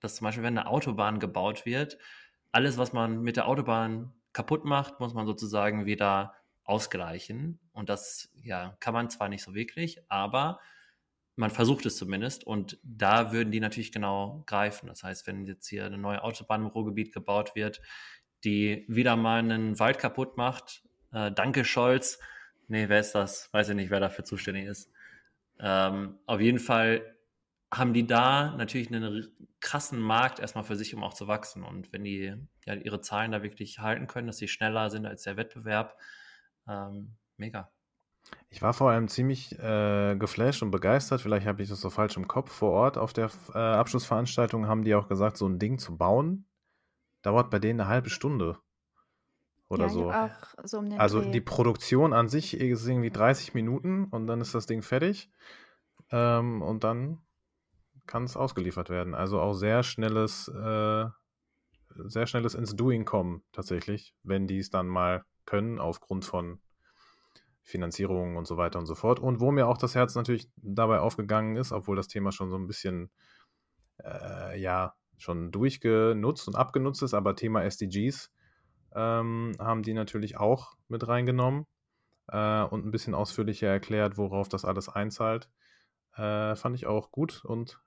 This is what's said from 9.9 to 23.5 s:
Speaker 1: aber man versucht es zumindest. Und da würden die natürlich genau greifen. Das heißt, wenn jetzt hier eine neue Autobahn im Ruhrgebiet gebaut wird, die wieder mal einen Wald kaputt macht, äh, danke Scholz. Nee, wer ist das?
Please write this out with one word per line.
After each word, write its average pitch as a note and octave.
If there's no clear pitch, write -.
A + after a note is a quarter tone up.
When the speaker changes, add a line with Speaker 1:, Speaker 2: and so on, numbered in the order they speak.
Speaker 1:
aber B2
man A2
versucht A#2+
es G2
zumindest. G2
Und G#2
da A2
würden A2+
die A2
natürlich G#2+
genau G2+
greifen. G#2
Das E2+
heißt, F#2
wenn G2
jetzt F#2+
hier G2
eine G2
neue G2+
Autobahn A2
im G#2+
Ruhrgebiet G#2+
gebaut G2+
wird, G#2+
die G#2
wieder A#2
mal A2+
einen A2
Wald B2+
kaputt C3
macht, B2+
äh, G#2
danke B2
Scholz. B2+
Nee, A2
wer G#2+
ist G#2+
das? -